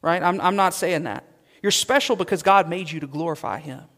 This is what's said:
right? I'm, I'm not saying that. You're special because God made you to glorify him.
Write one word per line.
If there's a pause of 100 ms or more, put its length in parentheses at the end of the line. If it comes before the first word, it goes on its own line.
right?
I'm,
I'm
not
saying
that. (360)
You're
special
because
God
made
you
to
glorify
him. (140)